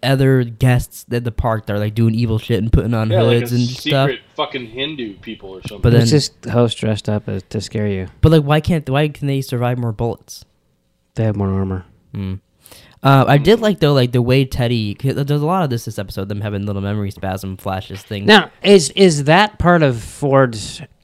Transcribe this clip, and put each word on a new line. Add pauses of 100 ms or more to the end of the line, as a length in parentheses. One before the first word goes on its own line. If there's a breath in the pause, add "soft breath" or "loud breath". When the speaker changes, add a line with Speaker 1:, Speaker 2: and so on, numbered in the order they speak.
Speaker 1:
other
guests
at
the
park
that
are,
like,
doing
evil
shit
and
putting
on
Speaker 2:
Yeah,
like
Speaker 1:
hoods
Speaker 2:
a
Speaker 1:
and
Speaker 2:
secret
Speaker 1:
stuff.
Speaker 2:
fucking
Hindu
people
or
something.
Speaker 1:
But
Speaker 3:
It's
Speaker 1:
then
Speaker 3:
just
host
dressed
up
as,
to
scare
you. (120)
Speaker 1:
But,
like,
why
can't,
why
can
they
survive
more
bullets? (720)
Speaker 3:
They
have
more
armor. (280)
Speaker 1:
Hmm. (680 soft breath)
Uh,
I
did
like,
though,
like,
the
way
Teddy,
'cause
there's
a
lot
of
this,
this
episode,
them
having
little
memory
spasm
flashes
things.
Speaker 3:
Now, (120)
is,
is
that
part
of
Ford's (220)